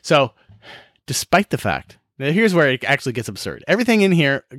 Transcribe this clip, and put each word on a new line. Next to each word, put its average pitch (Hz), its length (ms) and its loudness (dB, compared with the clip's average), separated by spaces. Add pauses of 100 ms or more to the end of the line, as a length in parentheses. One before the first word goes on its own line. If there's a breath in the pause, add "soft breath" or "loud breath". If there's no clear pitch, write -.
So, 139 320 0 (720 loud breath)
despite - 440 -2
the 139 80 -2
fact, 78 400 -6 (200)
now 135 140 -4
here's 208 220 2
where 156 160 4
it 127 140 -4
actually 131 300 -2
gets 120 160 -6
absurd. 92 380 -12
Everything 220 340 2
in 196 100 4
here 139 340 0 (140)